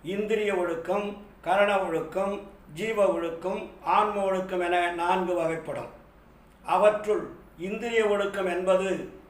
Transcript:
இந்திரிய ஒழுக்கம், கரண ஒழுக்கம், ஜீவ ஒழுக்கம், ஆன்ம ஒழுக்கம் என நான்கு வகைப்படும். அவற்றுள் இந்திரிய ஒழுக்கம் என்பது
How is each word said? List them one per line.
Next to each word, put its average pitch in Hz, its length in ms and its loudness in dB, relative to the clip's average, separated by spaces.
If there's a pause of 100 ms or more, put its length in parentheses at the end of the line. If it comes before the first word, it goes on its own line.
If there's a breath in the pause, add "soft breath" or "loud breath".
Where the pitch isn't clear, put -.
இந்திரிய 202 520 0
ஒழுக்கம், 180 520 -2 (340)
கரண 202 380 2
ஒழுக்கம், 185 560 -2 (380)
ஜீவ 208 340 -2
ஒழுக்கம், 170 540 -2 (300)
ஆன்ம 208 320 4
ஒழுக்கம் 185 420 0
என 175 120 2 (180)
நான்கு 180 400 0
வகைப்படும். 165 560 -4 (760)
அவற்றுள் 208 580 4 (360)
இந்திரிய 220 480 -2
ஒழுக்கம் 202 460 0
என்பது 185 360 2 (400)